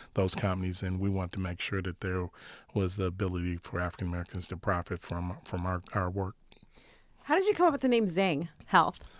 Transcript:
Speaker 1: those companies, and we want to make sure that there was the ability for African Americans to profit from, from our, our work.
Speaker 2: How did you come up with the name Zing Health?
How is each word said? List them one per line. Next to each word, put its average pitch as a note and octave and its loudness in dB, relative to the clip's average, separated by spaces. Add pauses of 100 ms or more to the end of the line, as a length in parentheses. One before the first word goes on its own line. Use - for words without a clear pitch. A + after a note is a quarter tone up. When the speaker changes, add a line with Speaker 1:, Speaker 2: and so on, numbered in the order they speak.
(140)
Speaker 1:
those F#2+ 2
companies, F#2 0
and F#2 -2
we G2 2
want F#2+ 0
to G2 -6
make F2+ -4
sure G2 -2
that F2+ -6
there F#2 -2 (480)
was F#2+ 2
the G2 0
ability F2+ -2
for - -6
African F2+ -4
Americans F2 -6
to F2+ -6
profit F2 -2
from, F2 -6
from F2+ -4
our, F2+ -2 (140)
our F#2 0
work. G2 -4 (880)
Speaker 2:
How D4+ 2
did F#4+ 4
you G#4 4
come F4+ 4
up D#4+ 8
with C#4 -2
the C4+ 2
name A#3 6
Zing E3+ 2 (200)
Health? - 4 (200)